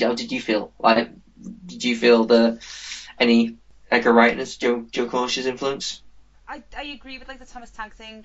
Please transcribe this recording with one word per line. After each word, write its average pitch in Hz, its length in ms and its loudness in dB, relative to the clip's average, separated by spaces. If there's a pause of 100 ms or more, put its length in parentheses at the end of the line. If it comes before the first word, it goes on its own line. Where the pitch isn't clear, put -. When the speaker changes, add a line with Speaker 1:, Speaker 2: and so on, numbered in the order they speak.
Speaker 1:
you, 117 60 2
how 120 80 0
did - 160 -8
you 127 100 -6
feel? - 380 -2
Like, 113 320 2 (560)
did - 160 -14
you 120 140 0
feel 117 280 6
the, 117 360 4 (580)
any 117 380 2 (340)
Edgar 120 220 2
Wright 117 260 4
and 131 220 -10
Joe, 120 300 -2
Joe 123 180 -4
Cornish's 127 380 -4
influence? 135 560 -6 (440)
Speaker 2:
I, 262 160 -14 (140)
I 277 80 -12
agree 262 340 -16
with, 247 80 -20
like, 262 140 -18
the 247 60 -20
Thomas 240 240 -20
Tank 214 260 -18
thing 220 280 -20